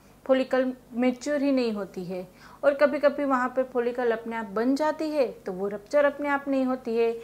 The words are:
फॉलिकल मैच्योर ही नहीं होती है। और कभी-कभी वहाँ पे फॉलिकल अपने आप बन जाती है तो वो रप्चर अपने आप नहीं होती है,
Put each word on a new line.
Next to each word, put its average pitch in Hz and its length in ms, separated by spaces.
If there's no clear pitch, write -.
फॉलिकल 262 460
मैच्योर 254 480
ही 277 100
नहीं 254 200
होती 196 320
है। 180 240
और 285 100
कभी-कभी 285 520
वहाँ 254 240
पे 262 140
फॉलिकल 247 480
अपने 226 240
आप 226 100
बन 220 300
जाती 302 340
है 294 220
तो - 200
वो 185 160
रप्चर 214 380
अपने 285 240
आप 285 180
नहीं 269 180
होती 254 320
है, 233 260